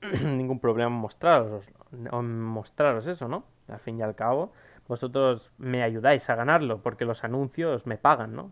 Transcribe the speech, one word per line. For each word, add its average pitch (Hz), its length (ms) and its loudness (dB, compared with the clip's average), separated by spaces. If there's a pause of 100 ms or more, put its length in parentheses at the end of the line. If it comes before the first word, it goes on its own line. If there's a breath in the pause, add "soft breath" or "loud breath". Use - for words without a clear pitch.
<clears throat> 202 220 -2
ningún 131 360 -2
problema 117 320 2
en 120 60 -2
mostraros, 110 760 2 (200)
en 120 500 -6
mostraros 113 680 -2
eso, 165 200 -6
¿no? 151 180 -6 (220)
Al 104 120 -14
fin 113 180 -10
y 113 60 -2
al 107 100 -2
cabo, 127 380 0 (360 loud breath)
vosotros 127 680 0
me 127 240 -2
ayudáis 117 480 2
a 123 60 2
ganarlo, 123 480 2
porque 117 200 -2
los 117 200 -2
anuncios 131 640 -2
me 110 100 -4
pagan, 117 380 2
¿no? 196 160 -12